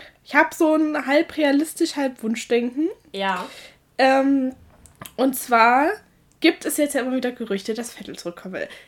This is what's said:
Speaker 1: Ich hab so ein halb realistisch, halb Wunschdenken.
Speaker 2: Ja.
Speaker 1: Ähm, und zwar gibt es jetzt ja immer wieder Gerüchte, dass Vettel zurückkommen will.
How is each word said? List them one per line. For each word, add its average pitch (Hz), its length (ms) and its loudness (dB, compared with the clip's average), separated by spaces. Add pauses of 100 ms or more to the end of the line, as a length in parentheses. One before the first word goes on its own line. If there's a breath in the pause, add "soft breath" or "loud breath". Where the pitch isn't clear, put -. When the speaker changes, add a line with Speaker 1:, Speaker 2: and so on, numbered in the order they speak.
(260 loud breath)
Speaker 1:
Ich - 100 -6
hab 311 180 4
so 311 220 2
ein 302 300 0
halb 294 320 0
realistisch, 302 580 0
halb 262 280 -4
Wunschdenken. 240 640 -2 (220)
Speaker 2:
Ja. 196 340 -4 (540 loud breath)
Speaker 1:
Ähm, 269 560 2 (600)
und 262 200 0
zwar 247 560 4 (480)
gibt - 260 2
es 311 120 -4
jetzt 294 180 0
ja 254 60 0
immer 254 140 -2
wieder 247 160 -2
Gerüchte, 214 440 -6
dass 233 160 -10
Vettel - 260 -16
zurückkommen 180 380 -12
will. 87 120 -6 (200 loud breath)